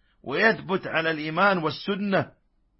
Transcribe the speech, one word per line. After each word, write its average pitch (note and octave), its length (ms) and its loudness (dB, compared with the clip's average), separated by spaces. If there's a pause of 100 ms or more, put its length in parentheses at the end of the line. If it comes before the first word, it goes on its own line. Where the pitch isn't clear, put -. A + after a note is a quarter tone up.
(240)
ويثبت F3 640 0
على D#3+ 240 0
الإيمان D#3+ 460 2
والسنة F#3 720 -2 (480)